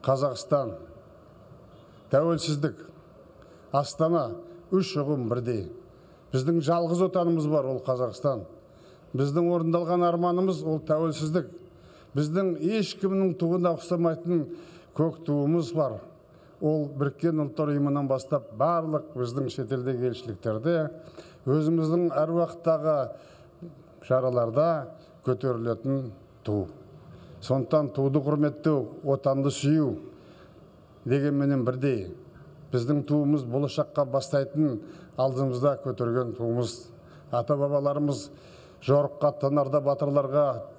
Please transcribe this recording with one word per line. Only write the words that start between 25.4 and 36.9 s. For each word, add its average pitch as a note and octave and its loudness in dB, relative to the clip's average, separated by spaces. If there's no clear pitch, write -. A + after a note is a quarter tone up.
ту. G#2 0
Сондықтан C3+ 2
туды C#3 2
құрметтеу, D3 0
отанды C#3 2
сүю C#3+ 2
дегенменен C#3 2
бірдей. B2+ 0
Біздің C3 0
туымыз D3 2
болашаққа C#3 -2
бастайтын, C3+ 0
алдымызда C3 2
көтерген B2 0
туымыз. A#2 -2